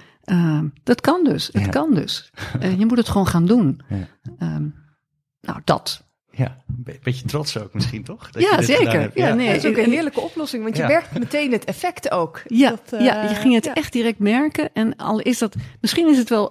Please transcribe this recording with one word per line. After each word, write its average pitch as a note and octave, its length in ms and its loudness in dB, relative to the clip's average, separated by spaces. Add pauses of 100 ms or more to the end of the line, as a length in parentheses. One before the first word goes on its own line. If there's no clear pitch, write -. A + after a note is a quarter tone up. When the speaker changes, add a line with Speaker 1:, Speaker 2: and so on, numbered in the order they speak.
(240)
Speaker 1:
ehm, D#3+ 440 0 (160)
dat - 180 0
kan F4 220 2
dus. - 300 0
Het G2+ 120 0
Speaker 2:
Ja. G2 40 -2
Speaker 1:
kan D4 240 0
dus. - 380 -4 (100)
Speaker 2:
<laughs> - 180 -6
Speaker 1:
Eh, F#3 200 0
je G#3+ 60 2
moet A#3 120 2
het A#3 120 2
gewoon G3 180 2
gaan E3+ 180 2
doen." F#3 440 4
Speaker 2:
Ja. F#2+ 180 -4 (300)
Speaker 1:
Ehm, D#2 280 -6 (760)
nou, - 220 -10
dat. - 460 -4 (240)
Speaker 2:
Ja, C3 120 -2 (220)
een B2 160 -8
be-, - 200 -16
beetje - 220 -4
trots D3 340 -6
ook G2+ 140 -12
misschien, - 300 -4
toch? - 280 -16
Dat - 100 -2
Speaker 1:
Ja, F#4+ 100 4
Speaker 2:
je F4 60 4
dit - 80 2
Speaker 1:
zeker. A#4+ 200 4
Speaker 2:
gedaan - 160 2
hebt. - 160 -4
Speaker 1:
Ja, F4+ 100 2
Speaker 2:
Ja. - 60 2
Speaker 1:
nee, A#3 140 2
Speaker 3:
Dat - 160 2
is - 20 0
ook A3 120 2
Speaker 1:
en A3+ 60 4
Speaker 3:
een A#3 80 4
heerlijke D4 280 -2
oplossing, C#4+ 440 -6
want A3 120 -4
je D#3 60 -2
Speaker 2:
Ja. D3 60 0
Speaker 3:
merkt D#4 320 0
meteen C#4+ 320 -2
het A3+ 140 -2
effect - 460 -6
ook. E3 340 -4
Speaker 1:
Ja, A#3+ 240 4
Speaker 3:
Dat, A#3 240 -8
eh, A3+ 120 2
Speaker 1:
ja, G#3+ 240 2
je G#3 60 -2
ging B3 180 4
het A3+ 120 4
Speaker 3:
ja. C#4+ 80 -6
Speaker 1:
echt D4+ 200 -6
direct A#3 260 0
merken. B3+ 540 0
En A3 220 -2
al - 240 -4
is B3 180 0
dat, A3 180 -2 (260)
misschien E4+ 280 2
is C#4+ 80 8
het A#3 120 2
wel G#3+ 220 2